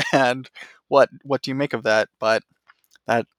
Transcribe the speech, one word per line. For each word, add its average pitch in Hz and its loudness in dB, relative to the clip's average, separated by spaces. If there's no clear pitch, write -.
<laughs> - -4
And 131 0
what, 139 4
what 147 -6
do 139 -8
you 135 -6
make 139 -4
of 110 -6
that? 110 0
But 110 0
that 117 -2